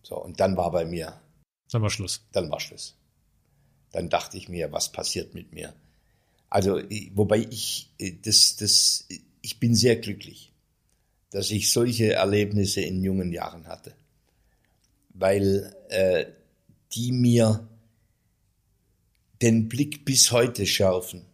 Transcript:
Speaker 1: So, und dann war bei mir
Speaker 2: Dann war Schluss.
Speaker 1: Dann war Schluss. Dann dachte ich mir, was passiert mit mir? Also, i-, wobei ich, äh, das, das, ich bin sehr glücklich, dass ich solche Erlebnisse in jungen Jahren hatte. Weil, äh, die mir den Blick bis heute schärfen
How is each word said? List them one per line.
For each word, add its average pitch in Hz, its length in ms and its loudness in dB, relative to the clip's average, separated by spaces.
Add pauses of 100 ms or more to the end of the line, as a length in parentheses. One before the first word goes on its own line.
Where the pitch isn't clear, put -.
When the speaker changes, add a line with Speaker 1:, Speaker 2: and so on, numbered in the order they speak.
Speaker 1:
So, - 140 -16
und - 240 -12
dann 95 180 2
war 85 140 -2
bei 85 140 -2
mir 82 360 -10 (500)
Speaker 2:
Dann 113 120 -2
war 104 80 -2
Schluss. - 400 -8
Speaker 1:
Dann 87 180 -2
war 73 100 -6
Schluss. - 360 -14 (960)
Dann 87 180 -4
dachte - 280 -2
ich 90 120 -14
mir, 85 220 -6
was 80 200 -6
passiert - 440 -8
mit - 180 -18
mir? 80 200 -16 (760)
Also, 95 300 2
i-, 104 340 -10
wobei 107 360 4
ich, - 500 -10
äh, 95 140 -6 (100)
das, - 320 4
das, - 520 2 (340)
ich - 180 -12
bin 117 160 4
sehr 113 220 6
glücklich, - 540 -14 (760)
dass 98 220 -4
ich 104 200 0
solche 113 420 2
Erlebnisse 101 680 2
in 92 220 -2
jungen 92 280 -2
Jahren 82 360 -10
hatte. - 260 -18 (1160)
Weil, 98 680 0 (140)
äh, 95 360 2 (680)
die 120 180 -4
mir 120 560 4 (1700)
den 113 260 4
Blick 143 380 -6
bis 131 260 4
heute 120 340 2
schärfen 92 680 0